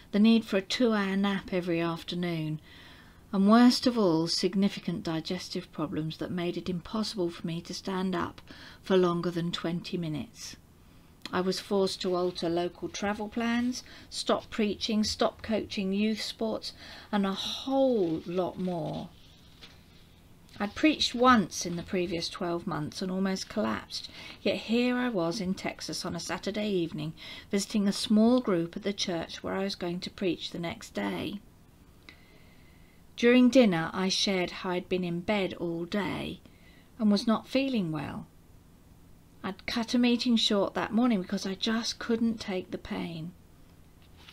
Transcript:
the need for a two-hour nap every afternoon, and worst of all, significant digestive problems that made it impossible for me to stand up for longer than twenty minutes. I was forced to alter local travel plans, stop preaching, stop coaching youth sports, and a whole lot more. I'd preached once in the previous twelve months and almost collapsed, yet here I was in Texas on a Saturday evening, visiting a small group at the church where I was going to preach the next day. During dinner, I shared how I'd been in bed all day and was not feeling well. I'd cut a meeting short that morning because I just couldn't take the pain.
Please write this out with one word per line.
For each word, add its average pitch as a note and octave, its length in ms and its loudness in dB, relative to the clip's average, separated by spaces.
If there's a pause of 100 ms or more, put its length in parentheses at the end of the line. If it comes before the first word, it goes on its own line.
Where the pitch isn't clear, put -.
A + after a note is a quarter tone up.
(120)
the G#3 60 4
need A3+ 280 6
for G3+ 100 0
a G3 60 2
two-hour G#3 540 2
nap G3 360 0
every F3 300 0
afternoon, E3 800 -2 (720)
and G3 140 6
worst B3 380 8
of A#3+ 100 4
all, E3+ 320 4
significant F#3+ 720 0
digestive E3+ 720 -6
problems D#3 460 -4
that - 120 -6
made F3 280 -2
it E3+ 100 -6
impossible F#3 600 -4
for - 160 -10
me E3+ 160 -6
to - 100 -12
stand F#3 420 -4
up - 280 -6 (400)
for G3 120 2
longer F3 360 4
than E3+ 200 -2
twenty E3+ 460 -4
minutes. - 580 -8 (800)
I F3+ 80 0
was F#3 180 0
forced F#3+ 440 0
to F3+ 120 0
alter F3+ 360 -2
local F3 400 -2
travel G#3+ 400 -4
plans, A#3+ 540 -2 (260)
stop - 400 0
preaching, G#3+ 520 0
stop - 380 0
coaching G3 540 -2
youth G#3+ 260 2
sports, - 540 -6 (360)
and G3+ 140 2
a G3 80 0
whole A3 920 2
lot F3+ 320 -2
more. D#3+ 500 -4 (1500)
I'd G#3 140 -4
preached - 400 2
once A#3+ 500 4
in F3 120 -4
the E3 60 -6
previous F3 460 -2
twelve F3 380 -4
months D3+ 340 -6
and F#3 100 -4
almost F#3+ 380 -2
collapsed, - 600 -4 (320)
yet G3+ 140 0
here A#3+ 400 0
I B3 120 -2
was F3 320 -2
in F#3 140 -2
Texas - 500 -8
on E3 100 -6
a E3 60 -6
Saturday G3+ 480 -4
evening, E3 460 -2 (360)
visiting G3+ 380 0
a G3+ 40 2
small A3+ 500 4
group E3+ 340 0
at G3+ 60 -8
the G3+ 100 -2
church - 500 -6
where F#3 120 -4
I F#3+ 100 -2
was G3 100 -4
going F3+ 260 -6
to - 100 -10
preach - 400 -4
the E3+ 80 -10
next E3+ 320 -8
day. G3+ 500 -6 (1700)
During B3 360 8
dinner, G3 420 6
I F#3+ 160 0
shared F#3+ 420 0
how - 200 -6
I'd F3+ 180 -4
been F3+ 160 0
in F3 160 -2
bed F#3+ 400 0
all E3+ 240 -4
day E3+ 560 -4 (580)
and G#3 140 4
was G3+ 140 2
not A3 200 2
feeling B3+ 460 0
well. - 340 -6 (1160)
I'd F#3+ 220 -10
cut A3+ 260 -2
a B3 60 4
meeting A#3+ 380 4
short G#3 380 2
that F#3+ 200 -2
morning A#3 260 4
because F#3+ 260 -4
I F#3+ 80 -2
just A3+ 440 -2
couldn't A3+ 420 0
take F#3 300 -6
the F#3 80 -6
pain. F3 540 -8 (1000)